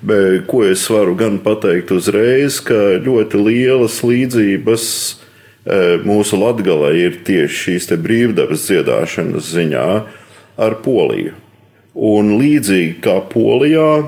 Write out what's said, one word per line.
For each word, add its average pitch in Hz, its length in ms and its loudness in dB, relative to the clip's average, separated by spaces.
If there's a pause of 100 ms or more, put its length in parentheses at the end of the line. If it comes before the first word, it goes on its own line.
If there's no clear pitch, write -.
Be-, 98 460 2
ko 120 180 0
es 95 240 0
varu 104 260 2
gan 101 300 0
pateikt 101 480 0
uzreiz, 117 720 0
ka 117 140 0 (180)
ļoti 110 440 0
lielas 120 600 2
līdzības, 113 840 0 (760)
e, - 200 0 (200)
mūsu 104 400 0
Latgalē 92 560 0
ir 87 280 0
tieši 85 420 -2
šīs 90 240 -4
te 85 100 0
brīvdabas 113 640 0
dziedāšanas 82 880 -2
ziņā 78 380 -2 (680)
ar 110 240 -2
Poliju. 73 560 -2 (580)
Un 104 440 2
līdzīgi 98 640 0
kā 95 160 2 (100)
Polijā 143 640 2 (180)